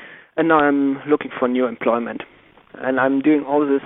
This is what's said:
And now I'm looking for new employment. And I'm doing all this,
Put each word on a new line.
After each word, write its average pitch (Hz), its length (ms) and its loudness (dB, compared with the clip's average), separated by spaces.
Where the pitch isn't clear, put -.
And 160 100 2
now 160 120 4
I'm 139 460 2
looking 143 320 0
for 123 120 0
new 127 160 0
employment. 117 580 -4
And 131 240 -2
I'm 135 220 2
doing 147 240 2
all 147 220 0
this, 139 180 0